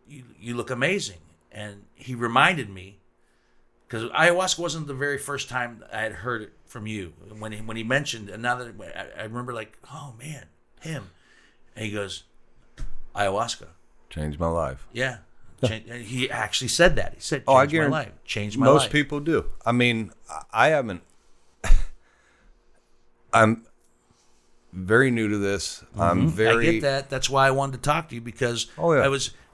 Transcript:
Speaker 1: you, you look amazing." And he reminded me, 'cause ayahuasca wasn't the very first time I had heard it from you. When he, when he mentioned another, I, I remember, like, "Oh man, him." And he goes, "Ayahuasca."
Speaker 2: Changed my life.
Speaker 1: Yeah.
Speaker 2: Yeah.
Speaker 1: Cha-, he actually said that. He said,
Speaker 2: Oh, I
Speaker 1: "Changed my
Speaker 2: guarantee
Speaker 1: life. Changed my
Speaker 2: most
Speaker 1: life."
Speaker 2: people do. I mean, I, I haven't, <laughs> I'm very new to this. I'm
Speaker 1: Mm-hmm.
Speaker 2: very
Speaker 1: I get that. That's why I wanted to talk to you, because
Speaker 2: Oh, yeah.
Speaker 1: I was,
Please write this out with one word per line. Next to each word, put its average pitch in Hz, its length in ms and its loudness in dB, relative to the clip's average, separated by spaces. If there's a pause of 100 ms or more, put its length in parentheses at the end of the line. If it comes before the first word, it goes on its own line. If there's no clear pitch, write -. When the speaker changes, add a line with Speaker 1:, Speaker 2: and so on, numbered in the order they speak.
Speaker 1:
you, 139 180 -20 (140)
you 117 160 -8
look 117 160 -6
amazing." 131 480 -2 (320)
And 101 340 -16 (100)
he 127 200 -12
reminded 120 560 2
me, 95 280 -18 (880)
'cause 113 220 -6
ayahuasca 175 500 2
wasn't 156 260 -6
the 143 80 -8
very 139 240 -4
first 139 300 -8
time 120 340 -6 (100)
I 110 100 -6
had 110 100 -4
heard 110 300 -8
it - 100 -18 (140)
from 107 200 -14
you. 98 280 -8 (220)
When 110 160 -12
he, 107 80 -10
when 113 160 -8
he 113 80 -6
mentioned 120 440 -2
another, 117 520 -6
I, - 420 -14
I - 20 -10
remember, 123 280 -8
like, 110 240 -12 (160)
"Oh 143 260 -16
man, 135 280 -14 (340)
him." 135 300 -10 (640)
And 110 100 -10
he 104 80 -6
goes, 101 320 -8 (880)
"Ayahuasca." 101 540 -2 (420)
Speaker 2:
Changed 76 300 -6
my 82 80 2
life. 78 440 -4
Speaker 1:
Yeah. 123 260 -6 (440)
Speaker 2:
Yeah. 110 180 0
Speaker 1:
Cha-, 117 140 -18
he 120 360 -6
actually 113 380 -4
said 170 280 6
that. - 180 -2
He - 60 -18
said, 139 280 -6
Speaker 2:
Oh, 135 60 8
I 131 120 10
Speaker 1:
"Changed 147 60 -4
my 165 60 2
Speaker 2:
guarantee 147 160 2
Speaker 1:
life. 147 180 -6 (120)
Changed 107 340 -6
my 131 80 4
Speaker 2:
most 143 160 10
Speaker 1:
life." 110 100 -4
Speaker 2:
people 147 280 0
do. 147 240 0 (200)
I 117 80 2
mean, 120 400 0 (180)
I, 78 120 -12 (100)
I 123 160 6
haven't, 120 340 -2 (600)
<laughs> - 80 10 (1600)
I'm 113 320 4 (1080)
very 107 380 4
new 113 180 0
to 104 100 0
this. 98 440 -4 (160)
I'm 87 280 4
Speaker 1:
Mm-hmm. - 20 4
Speaker 2:
very 113 400 2
Speaker 1:
I - 40 6
get 110 100 -2
that. 139 280 -2
That's 131 180 -2
why 135 180 4
I 135 40 6
wanted 135 220 0
to 123 100 -10
talk 160 280 0
to 123 40 -12
you, 117 60 -10
because 120 460 -4 (120)
Speaker 2:
Oh, 170 140 2
yeah. 135 80 6
Speaker 1:
I 139 80 4
was, 135 240 -2 (220)